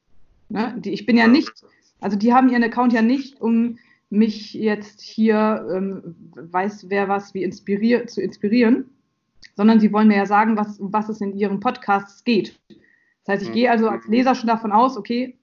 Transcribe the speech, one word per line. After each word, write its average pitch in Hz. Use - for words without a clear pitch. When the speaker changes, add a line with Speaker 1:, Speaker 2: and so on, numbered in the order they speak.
Speaker 1:
Ne? 247
Die, 196
ich 196
bin 233
ja 226
Speaker 2:
Ja. 226
Speaker 1:
nicht, 294
also 208
die 226
haben 254
ihren 240
Account 240
ja 226
nicht, 269
um 233
mich 214
jetzt 214
hier, 214
ähm, 190
weiß 180
wer 202
was, 196
wie 190
inspirier-, 226
zu -
inspirieren, 233
sondern 220
sie 214
wollen 214
mir 208
ja 196
sagen, 214
was, 214
um 196
was 214
es 214
in 196
ihren 196
Podcasts 202
geht. -
Das 190
heißt, 202
ich 190
Speaker 2:
Mhm. -
Speaker 1:
gehe 240
also 226
als 196
Leser 254
schon 247
davon 226
aus, 254
okay, 240